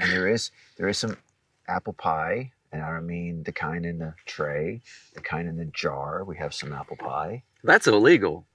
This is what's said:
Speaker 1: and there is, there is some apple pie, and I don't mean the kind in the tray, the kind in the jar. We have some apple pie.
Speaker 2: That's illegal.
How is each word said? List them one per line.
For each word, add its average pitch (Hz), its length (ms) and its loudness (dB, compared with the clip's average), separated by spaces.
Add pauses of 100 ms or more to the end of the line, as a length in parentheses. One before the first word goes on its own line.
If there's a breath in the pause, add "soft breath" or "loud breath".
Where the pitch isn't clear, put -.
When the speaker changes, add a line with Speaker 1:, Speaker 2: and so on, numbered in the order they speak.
Speaker 1:
and 90 100 2
there 92 180 2
is, 113 220 0 (260 soft breath)
there 90 120 -2
is 101 100 0
some 110 180 -4 (520)
apple 92 240 -4
pie, 90 600 -2 (200)
and 78 100 -6
I 78 80 -6
don't 82 160 -6
mean 85 380 -6
the - 80 -8
kind 85 340 -4
in 85 120 -4
the 80 160 -8 (100)
tray, 76 560 -4 (340 soft breath)
the - 60 -18
kind 85 280 -6
in 82 80 -6
the 82 100 -6
jar. 73 580 -4
We 85 140 -10
have 73 160 -6
some 71 180 -10
apple 69 240 -10
pie. 80 480 -6 (180)
Speaker 2:
That's - 240 6
illegal. 104 680 6